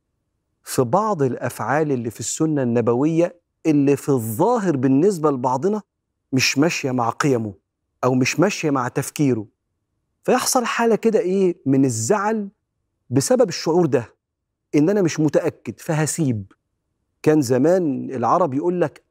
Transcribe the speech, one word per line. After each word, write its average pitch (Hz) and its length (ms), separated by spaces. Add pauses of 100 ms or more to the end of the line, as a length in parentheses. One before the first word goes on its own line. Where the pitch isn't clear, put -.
(640)
في - 200
بعض 180 400
الأفعال 131 680
اللي 120 180
في - 100
السنة 151 420
النبوية 123 800 (260)
اللي 143 300
في - 120
الظاهر 147 680
بالنسبة 147 540
لبعضنا 135 520 (500)
مش 131 260
ماشية 151 320
مع 120 200
قيمه 113 440 (500)
أو 131 100
مش 127 260
ماشية 170 300
مع 127 180
تفكيره، 127 580 (760)
فيحصل 247 420
حالة 233 320
كده 214 220
إيه 180 380 (100)
من 135 180
الزعل 196 640 (640)
بسبب 226 380
الشعور 165 380
ده 123 280 (600)
إن 156 160
أنا 208 120
مش 156 180
متأكد 156 600
فهسيب. 143 720 (720)
كان 156 200
زمان 131 680
العرب 131 440
يقول 175 260
لك: 156 300